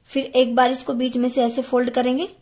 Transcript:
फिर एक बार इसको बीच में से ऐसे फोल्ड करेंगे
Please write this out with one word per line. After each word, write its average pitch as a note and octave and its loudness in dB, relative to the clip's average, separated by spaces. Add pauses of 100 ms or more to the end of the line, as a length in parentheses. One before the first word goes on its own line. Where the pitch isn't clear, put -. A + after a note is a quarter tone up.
(100)
फिर C4+ -2
एक B3 2
बार B3 4
इसको C4 -4
बीच B3 -2
में B3 0
से B3 0
ऐसे A#3 0
फोल्ड B3 0
करेंगे B3+ -2 (120)